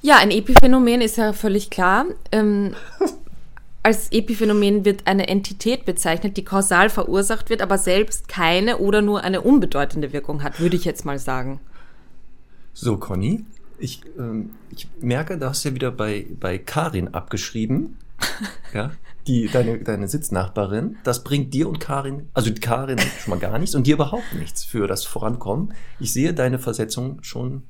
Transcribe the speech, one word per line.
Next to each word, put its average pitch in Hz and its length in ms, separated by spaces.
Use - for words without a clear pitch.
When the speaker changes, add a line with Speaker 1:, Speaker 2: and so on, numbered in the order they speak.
Speaker 1:
Ja, 285 180
ein 196 120
Epiphänomen 247 680
ist 226 160
ja 214 160
völlig 208 380
klar. 190 360
Ähm, 208 420
Speaker 2:
<laughs> - 840
Speaker 1:
als - 280
Epiphänomen 208 760
wird 202 220
eine 190 220
Entität 202 560
bezeichnet, 175 520
die - 80
kausal 196 460
verursacht 202 600
wird, 220 120
aber 190 160
selbst 196 500
keine 185 500
oder 208 240
nur 208 200
eine 185 200
unbedeutende 151 680
Wirkung 147 300
hat, 147 180
würde 170 160
ich 170 80
jetzt - 200
mal 139 140
sagen. 131 420
Speaker 2:
So, 113 220
Conny, 101 480
ich, - 240
ähm, 110 320
ich - 180
merke, 147 380
du 135 100
hast 135 160
ja 143 100
wieder 127 160
bei, 107 360
bei 92 180
Karin 151 560
abgeschrieben. 110 840
Speaker 1:
<laughs> - 180
Speaker 2:
Ja, 113 160
die, 120 220
deine, 117 320
deine 98 280
Sitznachbarin. 104 960
Das 123 200
bringt 135 280
dir 151 160
und 160 100
Karin, 139 540
also 113 260
Karin 123 400
schon - 340
mal 90 60
gar 95 200
nichts 165 160
und 135 120
dir 147 100
überhaupt 151 420
nichts - 260
für 104 220
das - 180
Vorankommen. 110 680
Ich 127 140
sehe 151 180
deine 127 260
Versetzung 123 640
schon 131 480